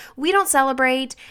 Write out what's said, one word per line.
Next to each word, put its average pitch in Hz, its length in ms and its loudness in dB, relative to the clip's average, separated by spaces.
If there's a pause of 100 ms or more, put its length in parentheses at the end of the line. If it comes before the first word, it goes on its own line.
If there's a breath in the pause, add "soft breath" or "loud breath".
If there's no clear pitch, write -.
(160 loud breath)
we 302 160 -2
don't 392 180 2
celebrate 262 640 0 (160 loud breath)